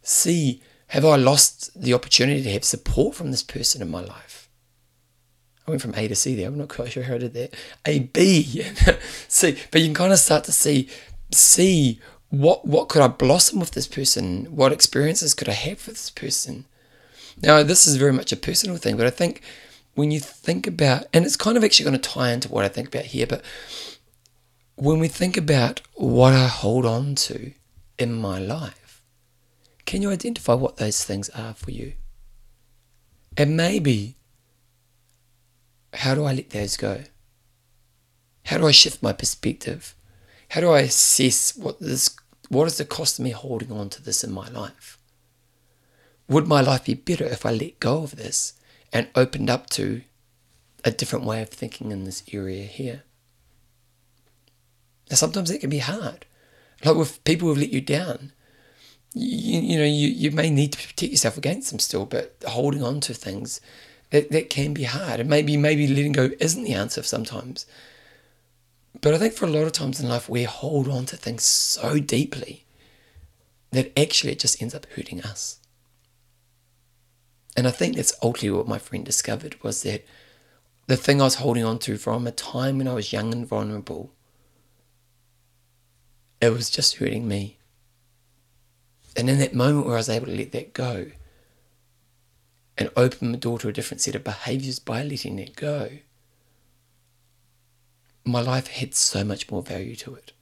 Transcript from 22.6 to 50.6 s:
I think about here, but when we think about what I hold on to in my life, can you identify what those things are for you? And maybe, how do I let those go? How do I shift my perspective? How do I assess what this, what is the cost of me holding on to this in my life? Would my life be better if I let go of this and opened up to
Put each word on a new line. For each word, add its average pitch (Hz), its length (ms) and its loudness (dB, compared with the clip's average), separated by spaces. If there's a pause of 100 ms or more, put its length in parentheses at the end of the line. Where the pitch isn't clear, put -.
I 98 40 2
think 131 200 -6
about - 180 -6
here, 123 200 -2
but - 160 -6 (1300)
when 156 240 2
we 160 80 2
think 180 280 -2
about 147 440 2 (140)
what 127 380 6
I 131 140 6
hold 123 380 0
on 123 300 0
to 117 380 -6 (460)
in 120 140 -2
my 98 260 -4
life, 110 640 -10 (840)
can 196 160 -2
you 202 80 0
identify 196 420 -2
what 127 240 0
those 107 280 -2
things 101 260 -6
are 113 240 -12
for - 160 -12
you? 120 240 -10 (1400)
And 147 200 4
maybe, 143 600 0 (1800)
how 131 200 0
do 151 100 0
I 139 100 0
let 131 160 -8
those 104 260 -4
go? 107 280 -6 (1400)
How 151 120 -2
do 160 80 4
I 147 60 6
shift - 300 4
my 104 100 0
perspective? - 840 -6 (560)
How 160 100 -2
do 175 100 4
I 147 100 8
assess - 760 2
what - 240 -10
this, 135 340 -2 (340)
what 147 180 2
is 160 100 -4
the 147 80 -4
cost - 340 -4
of - 60 -4
me 127 60 -2
holding 117 420 -8
on 104 180 -8
to - 120 -16
this - 200 -4
in 107 100 -8
my 95 160 -10
life? - 500 -14 (1300)
Would 151 200 4
my 147 120 4
life 131 240 2
be - 100 -2
better - 300 -4
if - 220 -6
I 117 60 0
let - 280 -6
go 147 220 0
of 143 140 -12
this - 380 -6 (380)
and 117 220 -2
opened 127 360 0
up 123 200 -2
to 107 320 -4 (840)